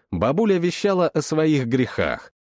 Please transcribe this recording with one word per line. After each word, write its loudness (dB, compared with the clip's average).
бабуля 0
вещала 0
о -2
своих 0
грехах, -2